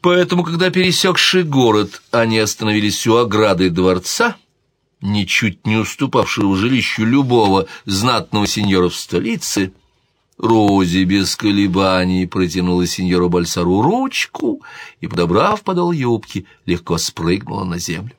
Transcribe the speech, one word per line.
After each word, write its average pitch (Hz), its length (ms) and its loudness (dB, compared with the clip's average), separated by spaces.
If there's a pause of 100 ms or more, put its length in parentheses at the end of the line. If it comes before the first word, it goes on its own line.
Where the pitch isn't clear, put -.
Поэтому, 180 420 2
когда, 170 260 0
пересекши 180 720 2
город, 117 580 2 (100)
они 113 280 2
остановились 107 680 0
у 113 80 4
ограды 104 540 2
дворца, 92 680 0 (640)
ничуть 101 680 -2
не 110 120 2
уступавшего 110 800 0
жилищу 110 480 0
любого 113 640 2 (180)
знатного 104 600 0
сеньора 95 440 0
в - 60 -8
столице, 95 760 -4 (680)
Рози 98 680 2
без 95 320 0
колебаний 92 920 0
протянула 90 580 -2
сеньору 90 440 0
Бальсару 87 520 0
ручку 254 800 -2 (380)
и, - 80 -10
подобрав 107 560 0
подол 175 300 -2
юбки, 113 520 -4 (200)
легко 85 320 -2
спрыгнула 98 680 -4
на 87 140 -6
землю. 87 420 -10